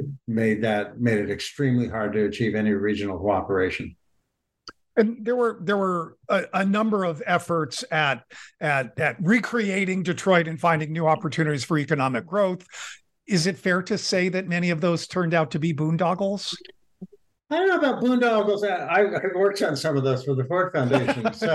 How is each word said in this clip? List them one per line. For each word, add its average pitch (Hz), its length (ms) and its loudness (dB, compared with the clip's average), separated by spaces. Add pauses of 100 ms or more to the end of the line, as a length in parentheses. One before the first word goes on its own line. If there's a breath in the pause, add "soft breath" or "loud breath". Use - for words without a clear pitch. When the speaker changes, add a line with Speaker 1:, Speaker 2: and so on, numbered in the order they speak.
(240)
Speaker 1:
made 110 380 0
that, 104 360 -2
made 117 200 2
it 101 100 -2
extremely 123 580 -2
hard 104 260 -4
to 107 120 2
achieve 104 300 -2
any 107 160 2
regional 101 480 -2
cooperation. 92 760 -2 (1000)
Speaker 2:
And 226 300 0
there 240 100 0
were, 233 260 0
there 196 160 0
were 180 400 -2 (120)
a, 190 240 0
a 190 120 0
number 208 380 2
of 165 220 -2
efforts 170 640 -2
at, 147 320 0 (360 loud breath)
at, 139 400 -2
at 147 220 0
recreating 196 800 2
Detroit 170 440 2
and 160 120 -6
finding 156 340 2
new 160 140 0
opportunities 151 580 0
for 160 120 0
economic 131 480 0
growth. 185 400 -2 (640 loud breath)
Is 175 200 2
it 185 100 -2
fair 185 260 0
to 190 140 -2
say 185 320 0
that 190 180 -4
many 175 240 0
of 160 100 -2
those 170 240 2
turned 170 280 0
out 160 180 2
to 160 80 -2
be 165 140 0
boondoggles? 175 800 -2 (960)
Speaker 1:
I 302 40 -2
don't 370 120 2
know 370 100 4
about 254 260 0
boondoggles. 220 600 2
I, 185 380 2
I 170 340 0
worked 196 280 2
on 160 120 0
some 147 220 0
of 135 60 0
those 131 200 0
for 143 120 0
the 127 80 0
Ford 180 280 -2
Foundation. 127 580 0
Speaker 2:
<laughs> - 40 -10
Speaker 1:
So, - 220 -4